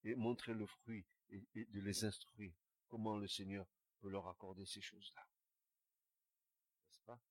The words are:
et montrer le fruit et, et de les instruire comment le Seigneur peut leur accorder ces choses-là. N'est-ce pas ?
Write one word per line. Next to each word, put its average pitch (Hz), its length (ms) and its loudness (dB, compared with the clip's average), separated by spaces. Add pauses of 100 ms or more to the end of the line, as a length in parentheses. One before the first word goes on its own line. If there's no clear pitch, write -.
et 113 100 4
montrer 120 400 4
le 107 120 2
fruit 110 380 -6 (260)
et, 98 120 -8 (120)
et 113 120 -2
de 101 140 -2
les 98 240 4
instruire 101 500 -2 (340)
comment 110 280 2
le 101 120 0
Seigneur 98 380 0 (340)
peut 98 80 -6
leur 95 200 0
accorder 95 360 -8
ces 101 160 -6
choses-là. - 460 -10 (1600)
N'est-ce - 200 -20
pas ? 120 140 -10 (100)